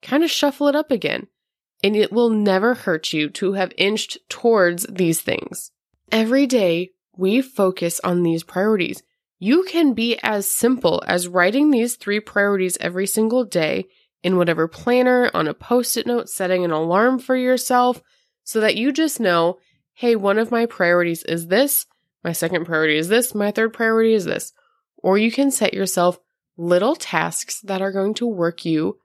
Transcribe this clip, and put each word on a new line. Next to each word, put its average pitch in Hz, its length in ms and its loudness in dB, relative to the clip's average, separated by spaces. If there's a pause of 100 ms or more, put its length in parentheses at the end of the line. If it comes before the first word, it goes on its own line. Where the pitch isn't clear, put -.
kinda 311 260 0
shuffle 285 400 0
it 285 80 2
up 302 160 -2
again. 160 340 -4 (560)
And 208 140 2
it 208 160 0
will 233 160 2
never 214 460 2
hurt 165 400 -4
you 151 160 0
to 196 240 -2
have 190 240 -4
inched 202 400 -2 (100)
towards 180 560 2
these 175 380 0
things. - 480 -8 (420)
Every 226 340 2
day, 185 440 0 (260)
we 190 240 2
focus 185 640 -2
on 175 180 0
these 165 200 0
priorities. 196 600 -2 (360)
You 254 240 2
can 330 320 2
be 226 280 -2
as 208 240 -2
simple 233 600 -2
as 180 200 -2
writing 190 440 2
these 240 260 0
three 208 240 -4
priorities 202 600 0
every 180 240 -4
single 220 380 0
day 170 420 -2 (360)
in 185 140 0
whatever 165 320 0
planner, 247 640 2
on 160 160 0
a - 60 -4
Post-it - 520 -2
note, 240 220 -4
setting 180 380 -2
an 170 40 0
alarm 180 480 2
for 254 160 -2
yourself 247 680 0 (420)
so - 160 -4
that 214 160 2
you 247 160 0
just 311 260 -2
know, 175 380 2 (380)
"Hey, 240 200 2
one 202 240 2
of 220 120 0
my 233 160 0
priorities 175 560 0
is 165 240 -4
this, 240 400 2 (360)
my 170 100 -4
second 170 340 -2
priority 160 320 2
is 160 100 -2
this, 233 260 2
my 208 160 0
third 220 220 -2
priority 226 400 2
is 202 140 0
this." - 260 -6 (460)
Or 185 180 2
you 226 160 2
can 277 180 2
set 220 220 0
yourself 180 480 -2 (380)
little 180 360 2
tasks - 680 -6
that 196 180 -6
are 196 100 -4
going 196 220 -2
to 233 140 -4
work 175 400 -4
you 165 380 -2